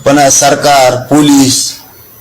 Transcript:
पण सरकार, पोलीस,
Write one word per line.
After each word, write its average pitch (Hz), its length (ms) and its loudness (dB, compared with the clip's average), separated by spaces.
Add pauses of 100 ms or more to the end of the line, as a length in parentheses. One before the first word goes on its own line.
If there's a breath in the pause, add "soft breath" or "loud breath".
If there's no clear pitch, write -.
पण 139 240 2
सरकार, 139 680 0
पोलीस, 139 760 0 (500)